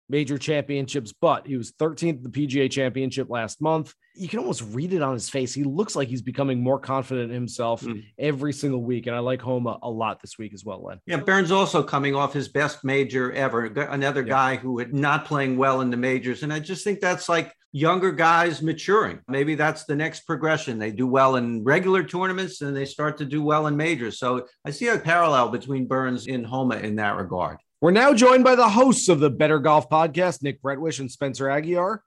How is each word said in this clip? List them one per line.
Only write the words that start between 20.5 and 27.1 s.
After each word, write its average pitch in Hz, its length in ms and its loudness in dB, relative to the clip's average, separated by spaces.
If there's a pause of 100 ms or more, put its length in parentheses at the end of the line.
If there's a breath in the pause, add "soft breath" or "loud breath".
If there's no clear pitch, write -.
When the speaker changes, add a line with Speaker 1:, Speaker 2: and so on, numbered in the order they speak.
Speaker 2:
They 107 140 -4
do 123 160 -2
well 131 260 4
in 120 300 -2
regular 180 400 2
tournaments, 185 560 -4
and 143 160 -4
they 139 80 -4
start 147 340 -4
to 151 60 -6
do 147 180 -4
well 151 240 2
in 147 100 0
majors. 147 440 -2
So 127 260 -2 (180 loud breath)
I 147 60 -8
see 185 160 -4
a 226 120 2
parallel 160 500 4
between 127 400 -4
Burns 131 400 -2
and 123 180 -6
Homa 127 300 -2
in 107 200 -4
that 104 200 -2